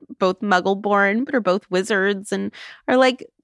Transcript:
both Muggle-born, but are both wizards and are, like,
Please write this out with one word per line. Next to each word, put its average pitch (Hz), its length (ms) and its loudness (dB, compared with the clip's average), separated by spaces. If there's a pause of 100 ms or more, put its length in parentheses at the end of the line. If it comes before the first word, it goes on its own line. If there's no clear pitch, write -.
(180)
both 185 220 0
Muggle-born, 202 840 0
but 285 120 -6
are 254 40 2
both 196 300 -2
wizards 196 600 -2
and 202 200 -4 (360)
are, 254 100 2
like, 254 260 2 (200)